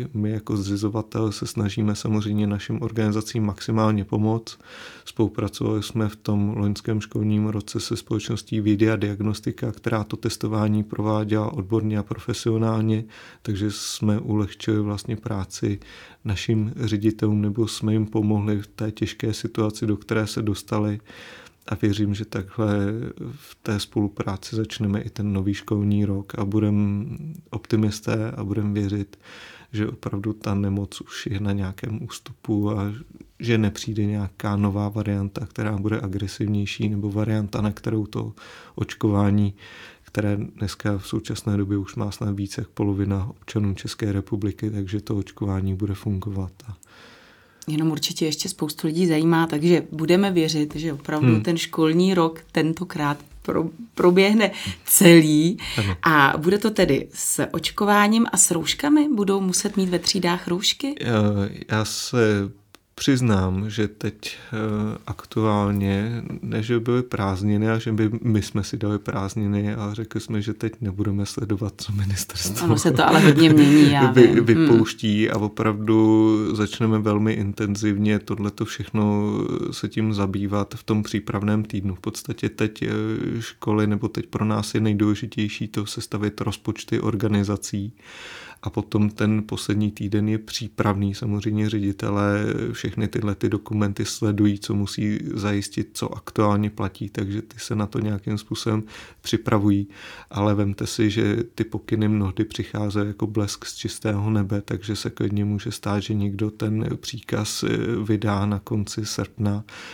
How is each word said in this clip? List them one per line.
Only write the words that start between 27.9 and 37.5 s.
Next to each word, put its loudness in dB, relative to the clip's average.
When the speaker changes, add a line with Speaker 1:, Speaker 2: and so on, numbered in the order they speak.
Speaker 1:
a -8
budem -2
věřit, -2
že -2
opravdu -6
ta -6
nemoc -2
už -14
je -4
na -2
nějakém -6
ústupu -4
a -2
že 0
nepřijde 0
nějaká -4
nová 0
varianta, -2
která -4
bude -2
agresivnější, -2
nebo -2
varianta, -2